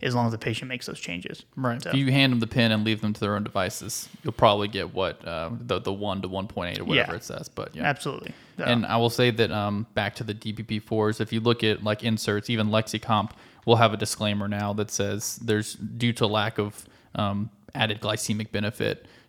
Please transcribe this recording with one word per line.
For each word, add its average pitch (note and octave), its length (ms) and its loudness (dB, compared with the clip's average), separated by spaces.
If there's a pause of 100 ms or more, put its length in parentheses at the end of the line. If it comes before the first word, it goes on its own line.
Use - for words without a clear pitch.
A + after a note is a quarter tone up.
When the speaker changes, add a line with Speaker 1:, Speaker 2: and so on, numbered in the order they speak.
Speaker 1:
as B2+ 140 0
long A#2+ 100 4
as A2+ 60 2
the A2+ 80 -4
patient B2+ 300 -4
makes B2+ 180 -8
those - 120 -10
changes. - 440 -8 (120)
Speaker 2:
Right. B2 260 -2
Speaker 1:
So - 80 -8
Speaker 2:
If C3 60 0
you C3+ 160 4
hand C3+ 220 6
'em A#2+ 60 4
the A2+ 80 0
pen A#2 240 4
and G#2+ 120 2
leave A2 180 2
them G#2 120 0
to - 60 -8
their G#2 160 0
own G2+ 80 0
devices, - 680 -4 (140)
you'll A#2 100 -4
probably G#2 340 6
get F#2+ 260 -4
what, F2+ 300 -2
uh, E2 360 -6
the, G#2 200 -2
the G2 140 -2
one G2 300 -4
to F#2+ 40 -4
one F#2+ 200 -4
point F2+ 280 -6
eight G2+ 60 -4
or - 40 -6
whatever B2+ 280 0
Speaker 1:
Yeah. - 40 -6
Speaker 2:
it - 60 -12
says. - 260 -10
But - 260 -10
yeah. D#3 80 -8
Speaker 1:
Absolutely. - 500 -4 (240)
So E3+ 60 -6
Speaker 2:
And A#2+ 240 0
I A2+ 100 2
will A#2 140 4
say B2 180 4
that, A2+ 220 2
um, G#2 420 -2
back G#2 220 -2
to - 80 -8
the G#2+ 100 -6
D G#2+ 200 -8
P A2 100 -10
P G#2+ 160 -4
fours, G#2+ 400 0
if G#2+ 120 -2
you A2+ 80 0
look A#2 240 4
at, G#2+ 200 2
like, G#2+ 200 0
inserts, G#2+ 460 0
even A2 200 2
Lexicomp G#2+ 640 0 (360)
will A2+ 100 10
have A2+ 160 6
a G#2 40 -6
disclaimer G#2 500 -2
now G#2 260 -2
that G#2 160 -2
says G2+ 480 -2
there's, G#2+ 380 0
due A#2 380 -2
to A#2 140 0
lack G#2+ 300 0
of, G#2 300 -4 (280)
um, G2+ 340 -2 (240)
added A2 280 0
glycemic G#2+ 500 -2
benefit, G#2 560 -2 (220)